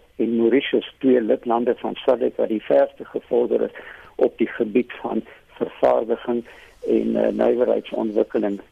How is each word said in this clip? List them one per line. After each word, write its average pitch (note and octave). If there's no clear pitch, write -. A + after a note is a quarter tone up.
en A#2
Mauritius, A#2
twee B2+
lidlande A#2
van G#2+
sadc B2
wat A2+
die A2
verste C#3
gevorder A#2+
is A2
op -
die A2+
gebied A#2
van A2
vervaardiging A#2+
en, A2+
eh, A2
nywerheidsontwikkeling. A2+